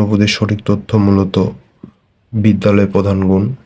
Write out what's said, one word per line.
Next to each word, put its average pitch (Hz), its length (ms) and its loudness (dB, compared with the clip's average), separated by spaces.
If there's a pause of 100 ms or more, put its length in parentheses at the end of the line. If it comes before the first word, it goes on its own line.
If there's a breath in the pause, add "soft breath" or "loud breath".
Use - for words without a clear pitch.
পদের 104 280 0
সঠিক 104 280 -2
তথ্য 101 340 -4
মূলত 98 380 2 (1000)
বিদ্যালয় 101 580 2
প্রধানগণ 95 520 0 (220)